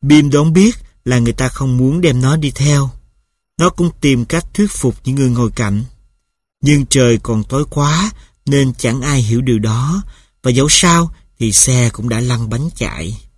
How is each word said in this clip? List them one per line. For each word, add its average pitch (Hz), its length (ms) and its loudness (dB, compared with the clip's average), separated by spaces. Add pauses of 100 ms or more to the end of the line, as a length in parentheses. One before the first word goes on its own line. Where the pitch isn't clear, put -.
Bim 147 280 6
đoán 147 220 4
biết 202 240 4 (280)
là 127 140 0
người 117 140 2
ta 131 160 -2
không 127 280 -2
muốn 135 240 2
đem 139 200 2
nó 135 160 2
đi 151 140 -2
theo. 139 400 0 (640)
Nó 175 140 2
cũng 175 200 -2 (100)
tìm 131 240 2
cách - 300 -6
thuyết 208 160 0
phục - 340 -2
những 131 100 -4
người 135 160 2
ngồi 120 200 0
cạnh. 104 340 -2 (760)
Nhưng 143 260 2
trời 120 320 2
còn 110 260 -4
tối 139 260 -4
quá 156 420 -2 (340)
nên 135 280 0
chẳng 127 260 -4
ai 135 220 -2
hiểu 117 180 0
điều 120 180 0
đó, 123 440 -2 (400)
và 131 80 0
dẫu 135 200 2
sao 170 440 2 (240)
thì 113 140 -2
xe 123 380 2
cũng - 180 -8
đã 117 120 -2
lăn 117 300 -4
bánh 127 260 -4
chạy. 87 440 -8 (180)